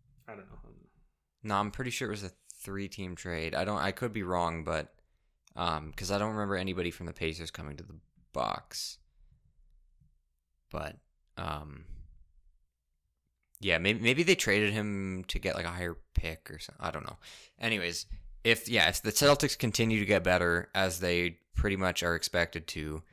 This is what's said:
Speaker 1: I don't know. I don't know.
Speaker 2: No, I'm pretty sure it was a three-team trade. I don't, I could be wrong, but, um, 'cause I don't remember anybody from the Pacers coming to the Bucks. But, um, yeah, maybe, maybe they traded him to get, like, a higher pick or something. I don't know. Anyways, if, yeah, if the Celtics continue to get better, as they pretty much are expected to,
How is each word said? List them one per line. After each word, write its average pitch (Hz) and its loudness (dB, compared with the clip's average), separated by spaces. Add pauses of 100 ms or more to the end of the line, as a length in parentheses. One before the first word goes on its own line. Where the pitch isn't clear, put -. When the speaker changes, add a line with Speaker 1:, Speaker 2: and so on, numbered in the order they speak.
(280)
Speaker 1:
I 113 -14
don't 98 -18
know. - -18
I - -18
don't - -20
know. - -20 (540)
Speaker 2:
No, 107 -2
I'm 104 2
pretty 123 -4
sure 120 -4
it - -2
was 101 -6
a 92 -10 (220)
three-team 98 -8
trade. 82 -4
I 82 0
don't, 101 -2
I 95 0
could 120 -4
be 104 -4
wrong, 85 0
but, 78 -4 (600)
um, 78 -2
'cause 95 -6
I 101 2
don't 107 0
remember 101 -2
anybody 90 -2
from 85 -8
the 82 -8
Pacers 82 -6
coming 73 -10
to - -12
the 82 -18 (340)
Bucks. - -6 (1700)
But, 78 -8 (380)
um, 76 -8 (1800)
yeah, 87 4
maybe, 104 2
maybe 127 4
they 175 4
traded 104 4
him 98 -2
to - -2
get, 95 -2
like, 87 -4
a 85 -4
higher 87 -4 (180)
pick - -2
or 80 -12
something. - -12
I 85 -4
don't 80 -8
know. - -12 (400)
Anyways, 92 -2 (380)
if, 113 4
yeah, 101 6
if - 0
the 107 0
Celtics 143 6
continue 113 2
to 104 2
get 95 6
better, 87 4
as 92 2
they 87 2 (160)
pretty 98 2
much 92 2
are 85 4
expected 85 0
to, 78 -6 (100)